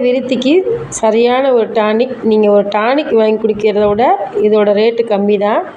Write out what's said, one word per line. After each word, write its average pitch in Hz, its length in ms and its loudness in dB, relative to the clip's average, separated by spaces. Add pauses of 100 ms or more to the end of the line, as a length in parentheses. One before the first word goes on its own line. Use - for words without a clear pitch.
விருத்திக்கு 254 500 0 (460)
சரியான 240 580 2
ஒரு 214 100 0 (120)
டானிக். 220 360 0 (140)
நீங்க 214 200 4
ஒரு 202 160 2 (100)
டானிக் 254 440 0
வாங்கி 220 220 0
குடிக்கிறத 208 460 0
விட 269 420 0 (160)
இதோட 208 340 2
ரேட்டு 233 320 0
கம்மி 202 320 0
தான். 247 180 0 (140)